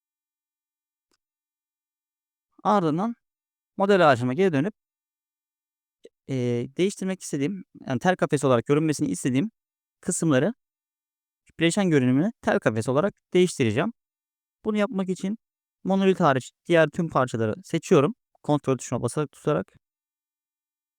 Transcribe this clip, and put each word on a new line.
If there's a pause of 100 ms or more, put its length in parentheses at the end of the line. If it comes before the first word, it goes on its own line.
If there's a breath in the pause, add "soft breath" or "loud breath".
(2750)
Ardından (600)
model
ağacıma
geri
dönüp, (1600)
e, (420)
değiştirmek
istediğim, (240)
yani
tel
kafesi
olarak
görünmesini
istediğim (500)
kısımları (1040)
bileşen
görünümünü (100)
tel
kafesi
olarak (200)
değiştireceğim. (720)
Bunu
yapmak
için (460)
monolit
hariç (160)
diğer
tüm
parçaları (100)
seçiyorum. (280)
Kontrol
tuşuna
basarak
tutarak. (1300)